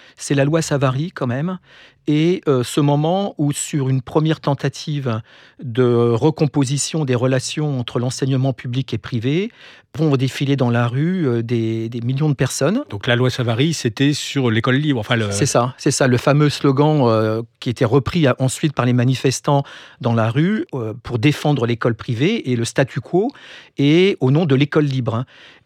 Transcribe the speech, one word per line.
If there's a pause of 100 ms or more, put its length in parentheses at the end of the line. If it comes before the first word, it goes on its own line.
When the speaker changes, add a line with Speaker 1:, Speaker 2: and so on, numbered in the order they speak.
(160)
Speaker 1:
C'est
la
loi
Savary,
quand
même. (500)
Et,
euh,
ce
moment
où,
sur
une
première
tentative (360)
de
recomposition
des
relations
entre
l'enseignement
public
et
privé, (460)
vont
défiler
dans
la
rue,
euh,
des,
des
millions
de
personnes.
Speaker 2:
Donc
la
loi
Savary,
c'était
sur
l'école
libre.
Enfin,
le
Speaker 1:
C'est
ça,
c'est
ça,
le
fameux
slogan,
euh, (180)
qui
était
repris
à,
ensuite
par
les
manifestants (380)
dans
la
rue,
euh,
pour
défendre
l'école
privée
et
le
statu
quo, (460)
et
au
nom
de
l'école
libre,
hein. (400)